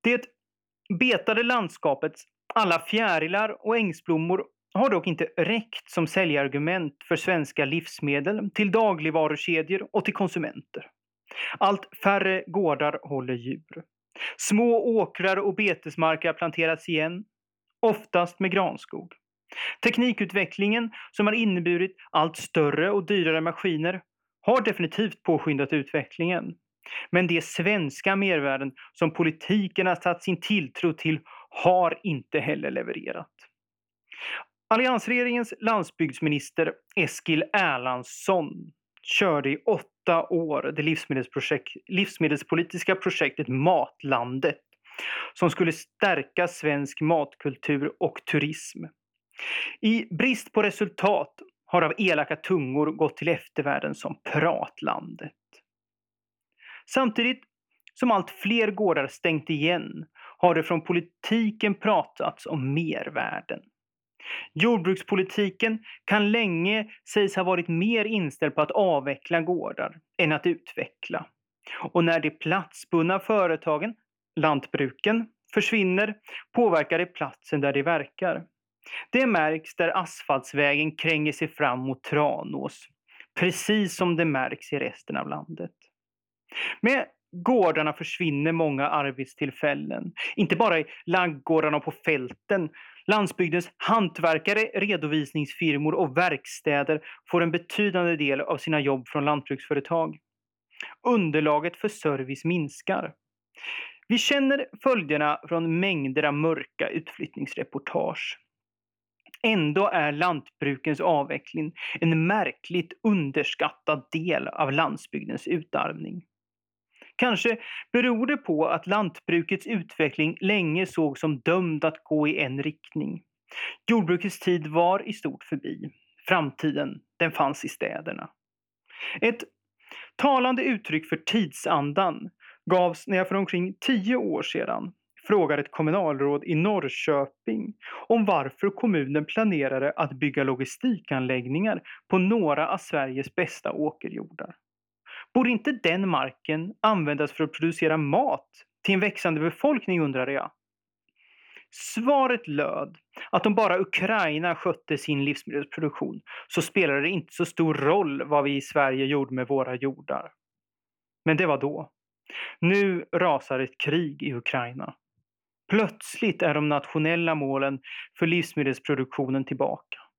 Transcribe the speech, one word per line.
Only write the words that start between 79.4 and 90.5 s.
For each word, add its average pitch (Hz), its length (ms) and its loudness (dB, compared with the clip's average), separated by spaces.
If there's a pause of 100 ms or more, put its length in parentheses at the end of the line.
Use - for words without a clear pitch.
där 170 220 0
asfaltsvägen 156 960 0
kränger 151 360 0
sig 151 160 -4
fram 127 300 0
mot 131 240 -6
Tranås, - 840 -2 (520)
precis 185 560 0
som 180 200 0
det 165 80 2
märks 139 480 -4
i 143 60 -4
resten - 380 -6
av - 120 -4
landet. 151 460 -10 (1080)
Med 254 260 2 (380)
gårdarna 160 480 4
försvinner 156 600 -2
många 147 360 0
arbetstillfällen, 143 1200 -4 (240)
inte 175 200 2